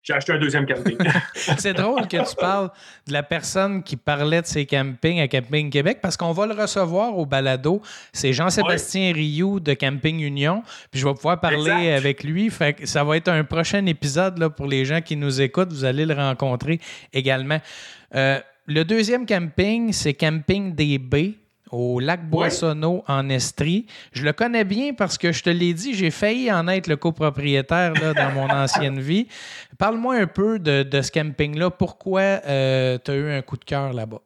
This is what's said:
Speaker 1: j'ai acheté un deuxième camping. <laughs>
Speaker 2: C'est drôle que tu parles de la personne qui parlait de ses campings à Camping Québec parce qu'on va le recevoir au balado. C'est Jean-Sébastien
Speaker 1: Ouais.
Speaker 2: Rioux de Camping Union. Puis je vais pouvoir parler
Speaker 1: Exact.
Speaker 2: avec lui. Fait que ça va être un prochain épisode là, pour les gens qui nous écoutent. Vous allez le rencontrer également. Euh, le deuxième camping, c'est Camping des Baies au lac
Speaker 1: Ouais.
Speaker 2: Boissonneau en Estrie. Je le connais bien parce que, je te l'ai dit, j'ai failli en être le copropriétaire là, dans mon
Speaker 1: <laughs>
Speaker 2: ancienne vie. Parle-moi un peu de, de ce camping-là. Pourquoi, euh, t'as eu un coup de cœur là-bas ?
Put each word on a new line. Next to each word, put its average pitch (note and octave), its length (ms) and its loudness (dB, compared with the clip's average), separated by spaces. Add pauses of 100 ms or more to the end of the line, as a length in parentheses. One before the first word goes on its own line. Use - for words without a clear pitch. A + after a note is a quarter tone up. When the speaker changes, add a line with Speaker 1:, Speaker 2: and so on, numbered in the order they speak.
Speaker 1:
j'ai D3+ 100 -4
acheté C#3+ 220 0
un D3+ 40 0
deuxième C#3+ 280 2
camping. B2+ 320 -2
<laughs> E3 360 2
Speaker 2:
C'est F3 380 0
drôle G#3+ 340 0
que E3+ 220 -2
tu - 80 -8
parles F#3+ 340 0 (380)
de C#3+ 40 -4
la C#3+ 120 0
personne F#3+ 580 -2
qui - 140 -8
parlait D3 440 2
de E3 60 -8
ses D3 180 -2
campings C#3 560 0
à C#3+ 60 4
Camping C#3 420 0
Québec C#3+ 320 2
parce F3 160 -4
qu'on E3+ 140 -2
va F#3+ 160 0
le A3 80 -4
recevoir G3+ 640 0
au D#3 80 -2
balado. C3+ 560 0 (300)
C'est C3+ 200 0
Jean-Sébastien F3+ 760 2
Speaker 1:
Ouais. F3 60 2
Speaker 2:
Rioux D#3 440 0
de D3 160 2
Camping C#3+ 460 0
Union. D3 420 0 (300)
Puis C3+ 80 -4
je C#3 80 2
vais C#3 60 0
pouvoir E3 260 0
parler D#3 180 2 (140)
Speaker 1:
Exact. E3+ 240 4
Speaker 2:
avec C#3 260 0
lui. F3+ 280 0
Fait D3 240 0
que C3+ 120 -10
ça D3 160 0
va D3+ 140 2
être E3 100 0
un D#3+ 160 4
prochain E3 440 0
épisode E3+ 520 0
là, D#3+ 100 2
pour C#3+ 200 -6
les C3+ 160 0
gens D#3 160 0
qui D#3+ 160 -6
nous C#3 240 0
écoutent. E3+ 320 2
Vous C3+ 120 -4
allez C#3 220 2
le D#3 80 0
rencontrer C3+ 640 0 (340)
également. C3+ 480 0 (540)
Euh, C3+ 240 4 (280)
le D3+ 180 2
deuxième A3+ 420 2
camping, G3+ 680 0
c'est D3 220 0
Camping E3 640 0
des D3 220 2
Baies C#3+ 360 0 (380)
au B2 260 -2
lac E3 220 -2
Speaker 1:
Ouais. E3 80 -10
Speaker 2:
Boissonneau E3 800 0
en C#3 200 0
Estrie. D#3 580 0 (260)
Je B2+ 100 -8
le D3 100 2
connais A#3 300 0
bien A#3+ 320 -2
parce F#3+ 240 0
que, E3+ 140 2
je - 100 -4
te F3 80 2
l'ai F3 240 2
dit, A3+ 200 -4
j'ai F#3 180 2
failli A#3 400 0
en E3+ 160 0
être F#3+ 180 0
le D#3 100 0
copropriétaire D3+ 1000 0
là, D#3 200 0
dans C#3+ 160 2
mon C3+ 180 -2
Speaker 1:
<laughs> - 20 0
Speaker 2:
ancienne C3+ 500 0
vie. F3+ 260 0 (500)
Parle-moi A3+ 380 0
un G3+ 140 2
peu G#3 320 0
de, C#3+ 240 2
de C3+ 180 0
ce C3 80 -4
camping-là. D3+ 640 0
Pourquoi, F#3+ 480 -2
euh, C3+ 800 0
t'as C#3+ 180 -4
eu D3 160 -2
un C#3 100 -4
coup - 140 -10
de - 80 -20
cœur C#3 280 -4
là-bas ? A2 340 -8